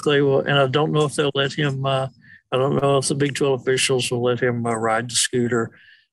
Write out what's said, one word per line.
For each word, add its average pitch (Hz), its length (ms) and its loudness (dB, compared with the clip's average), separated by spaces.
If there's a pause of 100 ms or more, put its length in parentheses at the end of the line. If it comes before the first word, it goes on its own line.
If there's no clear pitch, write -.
they 143 180 4
will, 139 200 2
and 143 140 -2
I 139 120 2
don't 151 240 0
know 151 140 2
if 143 100 -6
they'll 147 180 0
let 139 200 -2
him, 135 300 -2
uh, 135 220 -2 (460)
I 131 40 0
don't 139 240 0
know 139 180 2
if 131 100 -2
the 151 80 -2
Big 139 180 0
Twelve 135 280 0
officials 127 500 0
will 120 100 -2
let 123 160 0
him, 120 260 0
uh, 117 120 -2
ride 113 340 -2
the 117 60 -4
scooter, 120 560 0 (400)